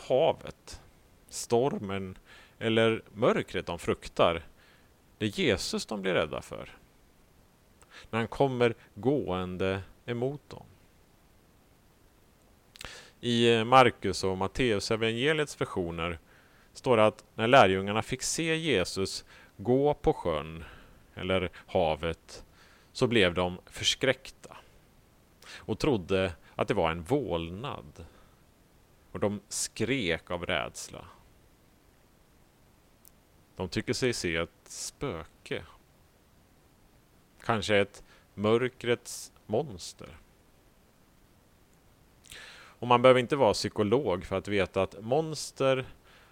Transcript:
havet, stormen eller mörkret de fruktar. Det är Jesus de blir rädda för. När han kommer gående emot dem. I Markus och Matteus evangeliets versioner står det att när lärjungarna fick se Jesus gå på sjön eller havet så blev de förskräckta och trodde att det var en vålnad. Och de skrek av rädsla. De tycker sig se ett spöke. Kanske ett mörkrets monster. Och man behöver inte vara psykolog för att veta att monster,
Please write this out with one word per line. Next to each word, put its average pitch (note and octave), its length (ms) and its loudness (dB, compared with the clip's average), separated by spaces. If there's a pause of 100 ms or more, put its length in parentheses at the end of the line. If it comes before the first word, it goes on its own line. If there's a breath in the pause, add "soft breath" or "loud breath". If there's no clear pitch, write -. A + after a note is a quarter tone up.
havet, - 720 -2 (480)
stormen G2 880 -4 (420 loud breath)
eller A2+ 440 2 (100)
mörkret B2+ 520 -2
de E2+ 140 -6
fruktar. F2+ 640 0 (760 soft breath)
Det - 80 -4
är G#2+ 140 -4
Jesus E3 460 0
de G#3 160 -8
blir F#3 120 -2
rädda D#2 280 -2
för. - 360 -14 (1300 loud breath)
När A2+ 100 -2
han A2+ 80 -2
kommer A#2+ 480 0 (200 soft breath)
gående F#2+ 840 -2 (240)
emot B2 440 -6
dem. - 160 -18 (2500 loud breath)
I A#2 420 4
Markus B2 600 6
och F#2+ 140 0
Matteus G2+ 540 -2
evangeliets A#2+ 720 -2
versioner E2+ 580 -4 (540 soft breath)
står B2 240 2
det G#2+ 80 8
att - 200 0 (100)
när A2 120 -2
lärjungarna G2+ 540 6
fick - 200 -8
se D#3+ 340 -4
Jesus G2+ 680 -2 (320 loud breath)
gå C3+ 360 2
på D3+ 200 0
sjön D#2+ 500 -4 (520 loud breath)
eller F#2 340 -2 (180 loud breath)
havet E2 800 -2 (460 soft breath)
så - 160 0
blev G2+ 260 4
de F2+ 320 -2
förskräckta - 920 -4 (960 loud breath)
och - 240 -8
trodde F#2+ 540 2 (220 soft breath)
att - 120 -2
det C3+ 60 -2
var E2 180 2
en E2+ 120 -6
vålnad. F2 1000 -4 (1080 soft breath)
Och F#2+ 80 -10
de G#2 280 -2
skrek G#2+ 840 -4
av F2 140 -6
rädsla. - 600 -6 (2500)
De F#2 140 -6
tycker A2 240 -4
sig B2 200 0
se E2+ 220 -2
ett E2+ 280 -4
spöke. - 1000 -10 (1800)
Kanske G#2+ 340 2
ett - 260 0 (300 soft breath)
mörkrets A#2 1000 -2 (120)
monster. G2 720 -6 (2250 loud breath)
Och - 340 -12
man A#2+ 140 6
behöver B2+ 180 10
inte B2+ 160 0
vara A#2 180 4
psykolog G#2+ 720 0
för F#2+ 100 -4
att F#2 120 -4
veta F#2+ 340 0
att F#2+ 200 -4
monster, C3+ 840 -2 (460 soft breath)